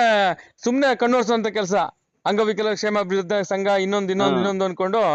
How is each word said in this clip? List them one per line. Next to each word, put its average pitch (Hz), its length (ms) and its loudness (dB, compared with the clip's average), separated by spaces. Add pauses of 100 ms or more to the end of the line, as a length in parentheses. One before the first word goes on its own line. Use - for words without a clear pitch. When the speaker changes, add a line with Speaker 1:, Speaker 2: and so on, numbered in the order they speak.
(640)
Speaker 1:
ಸುಮ್ನೆ 269 320 2
ಕಣ್ಣೋರ್ಸುವಂತ 240 520 0
ಕೆಲ್ಸ, 202 280 -2 (500)
ಅಂಗವಿಕಲ 214 480 0
ಕ್ಷೇಮಾಭಿವೃದ್ಧಿ 202 680 -2
ಸಂಘ, 196 240 -2 (140)
ಇನ್ನೊಂದ್, 196 300 -2
ಇನ್ನೊಂದ್, 190 240 2
Speaker 2:
ಹಾ. 180 60 0
Speaker 1:
ಇನ್ನೊಂದ್ 190 220 0
ಅನ್ಕೊಂಡು 190 360 -2 (160)